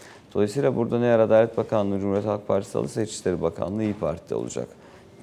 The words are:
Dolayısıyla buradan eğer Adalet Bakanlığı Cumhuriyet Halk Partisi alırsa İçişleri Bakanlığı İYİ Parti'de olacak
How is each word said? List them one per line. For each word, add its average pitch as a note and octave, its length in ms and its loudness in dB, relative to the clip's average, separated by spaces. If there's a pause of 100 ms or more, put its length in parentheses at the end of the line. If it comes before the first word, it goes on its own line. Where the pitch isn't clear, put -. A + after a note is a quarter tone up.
(340)
Dolayısıyla C3 420 0
buradan A#2 260 0
eğer A#2+ 160 4
Adalet A2 380 6
Bakanlığı G2+ 440 0
Cumhuriyet G2+ 260 0
Halk G#2 220 -4
Partisi G2+ 300 -2
alırsa A#2 240 -4
İçişleri F2+ 400 -4
Bakanlığı F#2 400 -4
İYİ G#2+ 120 -2
Parti'de D#2 400 -6
olacak A#1+ 340 -6 (540)